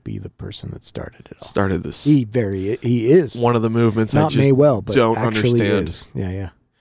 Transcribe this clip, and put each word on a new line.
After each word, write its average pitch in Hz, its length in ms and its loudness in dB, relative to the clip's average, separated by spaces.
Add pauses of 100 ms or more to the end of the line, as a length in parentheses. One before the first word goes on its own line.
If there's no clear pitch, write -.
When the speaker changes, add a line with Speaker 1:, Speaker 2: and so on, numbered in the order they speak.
Speaker 1:
be 101 140 -10
the 98 120 -14
person - 420 -14
that - 120 -16
started - 480 -14
it - 100 -20
all. - 60 -12
Speaker 2:
Started 95 360 -2
this - 200 -8
Speaker 1:
He 143 200 4
very, 104 580 -4
he 120 300 2
is. 160 240 4
Speaker 2:
One 120 200 2
of 113 60 2
the 113 80 0
movements 113 460 0
I 147 60 4
Speaker 1:
Not 156 100 2
Speaker 2:
just 139 120 0
Speaker 1:
may 139 80 4
well, 131 300 4
but 104 140 -4
Speaker 2:
don't 113 220 4
Speaker 1:
actually 117 440 2
Speaker 2:
understand. 98 280 0
Speaker 1:
is. - 240 -10
Yeah, 98 180 -4
yeah. 95 180 -8 (320)